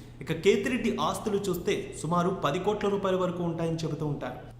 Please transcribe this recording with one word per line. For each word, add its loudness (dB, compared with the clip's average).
ఇక -4
కేతిరెడ్డి 4
ఆస్తులు 0
చూస్తే 0
సుమారు 2
పది 2
కోట్ల 2
రూపాయల 2
వరకు 0
ఉంటాయని -2
చెబుతూ -2
ఉంటారు. -6